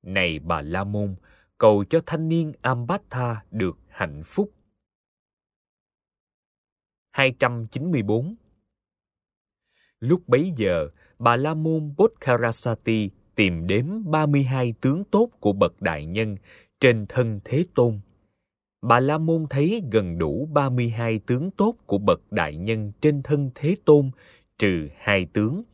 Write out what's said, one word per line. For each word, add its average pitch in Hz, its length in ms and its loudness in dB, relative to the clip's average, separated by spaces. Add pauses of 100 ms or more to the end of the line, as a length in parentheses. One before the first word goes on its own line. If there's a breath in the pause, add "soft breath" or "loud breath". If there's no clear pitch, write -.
"Này 90 360 -2
Bà 80 240 -4
La 87 220 -6
Môn, 101 300 -4 (440 soft breath)
cầu 104 320 6
cho 160 160 2
thanh 160 220 -4
niên 160 240 0 (100)
Ambata 123 880 -4
được 95 280 -4 (100)
hạnh 76 360 -8
phúc." - 280 -4 (2500)
Hai 135 280 2
trăm 120 280 0
chín 151 240 -6
mươi 135 120 0
bốn. 120 320 -2 (1700)
Lúc 160 260 2
bấy 160 300 2
giờ, 87 320 0 (300 soft breath)
Bà 120 180 4
La 151 180 0
Môn 156 420 -2
Bodhkarasati 117 1120 0 (240)
tìm 87 320 0
đếm 151 440 -2
ba 156 160 2
mươi 143 160 2
hai 127 380 -2
tướng 151 240 0
tốt 233 240 2 (120)
của 104 120 2
bậc 95 300 0
đại 78 240 -4
nhân 104 300 -4 (440 soft breath)
trên 113 260 4
thân 113 380 -2
Thế 160 300 -2
Tôn. 117 260 2 (840)
Bà 123 180 4
La 143 180 0
Môn 160 320 0
thấy 170 320 0 (100)
gần 90 260 0
đủ 85 340 -2
ba 139 160 2
mươi 123 200 -2
hai 113 300 -4
tướng 131 320 -4
tốt 220 240 0 (120)
của 101 120 0
bậc 92 220 0 (100)
đại 78 260 -4
nhân 104 440 -4
trên 147 220 2
thân 143 320 -2
Thế 170 300 -2
Tôn, 147 260 6 (480 soft breath)
trừ 87 300 0 (100)
hai 98 340 0
tướng. 120 300 -2 (120)